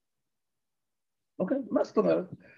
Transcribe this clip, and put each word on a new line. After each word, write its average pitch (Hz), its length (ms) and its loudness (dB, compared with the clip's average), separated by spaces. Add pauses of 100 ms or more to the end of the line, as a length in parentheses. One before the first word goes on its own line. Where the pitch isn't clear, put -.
(1400)
אוקיי? 196 200 0 (120)
מה 277 140 2
זאת - 120 -6
אומרת? 175 380 2 (240)